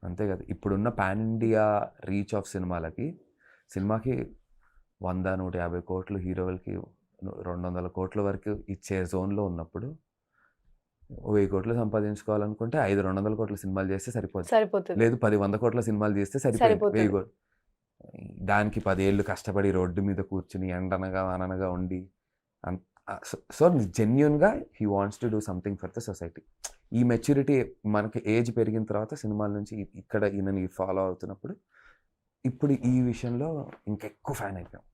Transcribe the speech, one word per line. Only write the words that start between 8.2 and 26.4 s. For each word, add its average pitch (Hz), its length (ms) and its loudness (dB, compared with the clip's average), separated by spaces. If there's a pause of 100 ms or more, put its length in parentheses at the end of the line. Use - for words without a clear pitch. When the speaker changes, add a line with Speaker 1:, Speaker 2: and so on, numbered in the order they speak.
Speaker 1:
వరకు 101 480 -2
ఇచ్చే 95 380 -4
జోన్‌లో 98 380 -2
ఉన్నప్పుడు, 90 500 -6 (1300)
ఓ - 120 -2
వెయ్యి 101 180 4
కోట్లు 98 240 0
సంపాదించుకోవాలనుకుంటే 107 1040 -2
ఐదు 101 220 4
రెండు 95 200 0
వందల 107 140 0
కోట్ల 107 200 -2
సినిమాలు 95 380 -2
చేస్తే 98 200 -4
సరిపోతుంది. 95 380 -4
Speaker 2:
సరిపోతుంది. 196 500 2
Speaker 1:
లేదు, 117 160 6
పది 107 200 4
వంద 101 180 2
కోట్ల 117 260 2
సినిమాలు 107 360 0
చేస్తే 101 220 0
సరిపోతుంది. 139 320 4
Speaker 2:
సరిపోతుంది. 208 280 2
Speaker 1:
వెయ్యి 190 140 4
కోట్లు. - 1300 -10
దానికి 104 340 2
పదేళ్ళు 98 420 2
కష్టపడి 98 480 0
రోడ్డు 90 300 2
మీద 98 160 0
కూర్చుని 95 540 -4
ఎండనగా 92 540 -2
వాననగా 92 460 -2
ఉండి 92 400 -4 (540)
అన్-, 90 140 -4 (320)
ఆ, - 80 -10 (140)
so, - 60 -8 (240)
so 170 140 8
genuine-గా 143 800 4
he - 320 -4
wants 101 280 2
to 120 140 -2
do 107 80 0
something 101 380 -4
for 90 140 -10
the - 120 -8
society. 87 420 -10 (500)